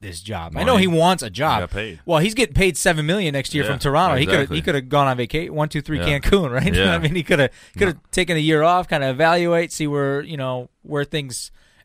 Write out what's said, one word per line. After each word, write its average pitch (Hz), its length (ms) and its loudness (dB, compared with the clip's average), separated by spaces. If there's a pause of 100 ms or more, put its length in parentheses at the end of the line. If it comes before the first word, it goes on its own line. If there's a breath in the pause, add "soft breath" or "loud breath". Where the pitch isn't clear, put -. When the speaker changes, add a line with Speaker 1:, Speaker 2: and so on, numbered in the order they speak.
Speaker 1:
this 90 200 -14
job? 90 360 -8
I 156 80 -2
know 254 100 2
Speaker 2:
Money. 196 80 4
Speaker 1:
he 190 60 2
wants 170 340 2
a 113 80 -8
job. 127 260 0
Speaker 2:
He 104 60 0
got 87 80 -8
paid. 101 340 -6
Speaker 1:
Well, 165 140 2
he's 208 160 0
getting 220 200 0
paid 180 220 2
seven 156 300 0
million 175 260 0
next 139 220 -4
year 143 100 0
Speaker 2:
Yeah, - 60 -2
Speaker 1:
from 135 80 -2
Toronto. 143 380 2
He 135 100 2
coulda, 185 140 2
Speaker 2:
exactly. 143 160 -2
Speaker 1:
he 160 60 -2
coulda 151 200 0
gone 139 260 0
on 127 80 0
vaca-, 151 360 -4
one 151 160 -2
two 151 120 -6
three 151 180 -4
Speaker 2:
Yeah. 156 200 0
Speaker 1:
Cancun, 175 320 2
right? 131 240 0
<laughs> - 0 -
Speaker 2:
Yeah. 185 200 4
Speaker 1:
I 170 40 2
mean, 160 160 0
he 175 80 -2
coulda, 139 260 2 (300 loud breath)
coulda 185 160 0
Speaker 2:
No. - 60 -20 (100)
Speaker 1:
taken 180 260 0
a 156 40 0
year 156 220 2
off, 175 260 4
kinda 143 200 0
evaluate, 170 640 2
see 156 140 -4
where, 143 360 0
you 160 140 -12
know, 127 320 -6 (140)
where 143 220 -4
things 139 460 -8 (340 soft breath)